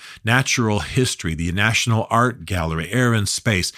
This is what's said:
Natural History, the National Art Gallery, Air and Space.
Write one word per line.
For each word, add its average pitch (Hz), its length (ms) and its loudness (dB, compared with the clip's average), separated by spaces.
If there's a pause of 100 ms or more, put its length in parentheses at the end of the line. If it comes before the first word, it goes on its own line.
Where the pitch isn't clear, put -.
(240)
Natural 113 560 2
History, 95 560 -2
the 82 160 -2
National 110 580 0
Art 113 360 2
Gallery, 80 480 -4
Air 123 200 2
and 107 140 0
Space. - 500 0